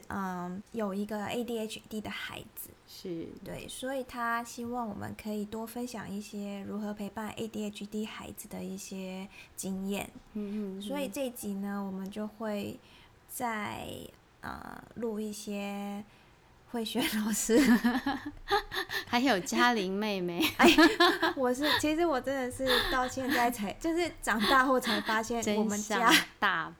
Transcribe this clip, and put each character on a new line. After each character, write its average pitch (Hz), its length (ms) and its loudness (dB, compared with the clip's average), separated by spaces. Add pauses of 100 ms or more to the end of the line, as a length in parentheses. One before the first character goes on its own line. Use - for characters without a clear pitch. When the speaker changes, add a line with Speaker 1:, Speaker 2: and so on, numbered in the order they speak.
Speaker 1:
嗯， 185 540 -4 (120)
有 208 200 -2
一 202 140 -2
个 208 180 -4
A 240 180 -4
D 233 140 -4
H 220 320 -6
D 220 100 -6
的 208 80 -8
孩 - 320 -8 (160)
子。 - 140 -12 (180)
Speaker 2:
是。 170 400 -8 (160)
Speaker 1:
对， - 240 -10
所 262 280 -6
以 254 80 -4
他 233 400 -4
希 240 200 -10
望 233 240 -4
我 202 60 -6
们 208 260 -8
可 214 140 -6
以 208 100 -2
多 220 220 -8
分 240 220 -8
享 220 200 -10
一 202 140 -6
些 202 460 -10
如 202 120 -6
何 208 140 -4
陪 202 160 -8
伴 214 220 -8
A 233 160 -6
D 214 180 -6
H 208 220 -8
D 214 180 -4
孩 - 280 -12
子 - 140 -14
的 185 160 -10
一 190 140 -8
些 190 500 -10 (280)
经 190 340 -4
验。 202 180 -2 (260)
Speaker 2:
嗯， 208 440 -4
嗯， - 0 -
嗯。 196 60 -8
Speaker 1:
所 269 160 -4
以 269 100 -2
这 277 160 -4
一 240 60 -4
集 208 240 -6
呢， 202 280 -4
我 196 60 -6
们 190 220 -6
就 214 160 -6
会 208 520 -6 (480)
再， 220 600 -4 (540)
呃， - 420 -12 (120)
录 220 240 -4
一 214 140 -4
些 202 720 -6 (680)
慧 226 140 -2
萱 214 180 0 (220)
老 226 60 0
师。 220 300 4
Speaker 2:
<laughs> 262 60 6 (1400)
还 240 120 2
有 247 220 6
嘉 240 320 4
玲 190 200 2
妹 202 280 0
妹。 175 200 0 (100)
Speaker 1:
<laughs> - 40 -12
哎， - 140 10 (640)
我 254 180 2
是， 285 140 2 (140)
其 302 120 4
实 339 120 4
我 285 160 4
真 269 120 -2
的 254 160 -2
是 262 160 -4 (240)
到 254 160 2
现 254 240 -2
在 247 220 4
才， 208 220 -4
就 330 200 0
是 339 160 0 (120)
长 220 260 2
大 262 160 8
后 262 160 6
才 208 220 0
发 220 200 2
现 226 220 -2 (140)
我 220 80 4
们 202 160 2
家 208 180 0
Speaker 2:
真 226 80 4
相 294 180 6 (140)
大 170 400 2